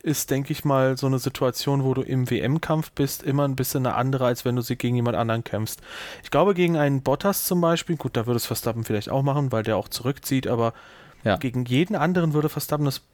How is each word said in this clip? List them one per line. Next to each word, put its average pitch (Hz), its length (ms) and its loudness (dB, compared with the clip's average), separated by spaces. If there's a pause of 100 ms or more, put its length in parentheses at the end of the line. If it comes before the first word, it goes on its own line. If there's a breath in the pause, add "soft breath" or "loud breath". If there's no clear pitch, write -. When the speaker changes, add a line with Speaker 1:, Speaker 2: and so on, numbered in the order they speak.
Speaker 1:
ist, - 280 -2
denk 139 200 -2
ich - 140 -4
mal, 131 320 4
so 135 100 -2
eine 131 120 2
Situation, 135 640 0
wo 131 100 2
du 131 80 0
im 127 280 -2
W 120 100 0
M-Kampf 156 520 -2
bist, - 300 -2
immer 143 240 0
ein 135 100 -2
bisschen 131 280 0
eine 123 120 0
andere, 127 300 2
als 123 180 0
wenn 123 120 0
du 123 60 0
sie 120 140 -4
gegen 123 200 0
jemand 120 200 0
anderen 113 280 0
kämpfst. - 360 -4 (420 loud breath)
Ich - 80 -18
glaube, 175 240 4
gegen 175 220 4
einen 139 260 2
Bottas 170 440 0
zum 180 140 2
Beispiel, 170 360 2
gut, - 200 -6
da 113 100 0
würde 120 100 2
es 113 100 -2
Verstappen 113 380 -4
vielleicht 104 260 -2
auch 135 120 2
machen, 139 300 0
weil 110 120 0
der 110 120 0
auch 98 120 -4
zurückzieht, - 580 -2
aber 117 260 0 (520 loud breath)
Speaker 2:
Ja. 98 120 2
Speaker 1:
gegen 123 300 -2
jeden 156 300 2
anderen 165 360 2
würde 151 160 2
Verstappen 147 380 -2
das - 160 -2 (120)